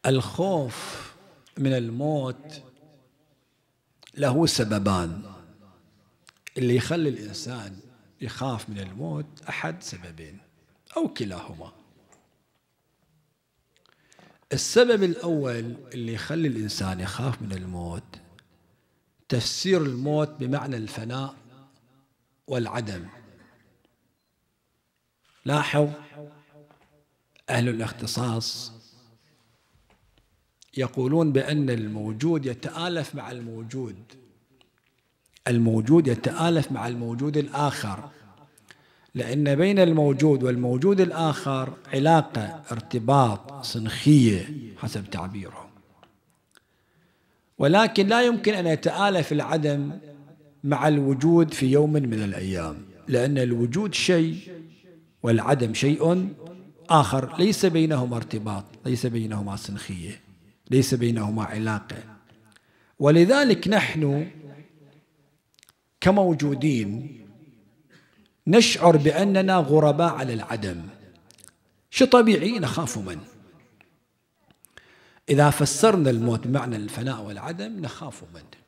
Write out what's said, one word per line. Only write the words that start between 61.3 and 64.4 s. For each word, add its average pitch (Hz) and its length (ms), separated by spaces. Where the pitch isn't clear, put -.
علاقة. 107 540
ولذلك 180 680
نحن 156 600